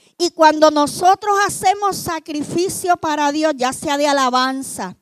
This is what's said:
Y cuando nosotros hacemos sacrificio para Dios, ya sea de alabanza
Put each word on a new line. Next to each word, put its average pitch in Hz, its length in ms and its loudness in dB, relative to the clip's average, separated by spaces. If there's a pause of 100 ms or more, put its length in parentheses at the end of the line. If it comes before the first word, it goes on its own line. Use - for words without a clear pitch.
(160)
Y 339 140 0
cuando 311 400 4
nosotros 370 640 2 (100)
hacemos 392 500 0
sacrificio 339 1000 -4
para 302 360 -2
Dios, 311 240 0
ya 247 160 -2
sea 285 260 -4
de 294 80 0
alabanza 262 960 -2